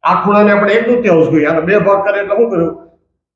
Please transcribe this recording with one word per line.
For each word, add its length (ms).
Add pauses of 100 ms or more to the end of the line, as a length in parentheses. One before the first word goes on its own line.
આ 200
ખૂણાને 280
આપણે 220
એક 140
દૂતીયાંશ 420
ગયું, 220
આને 100
બે 180
ભાગ 280
કરે 120
એટલે 160
શું 140
કર્યું? 380 (480)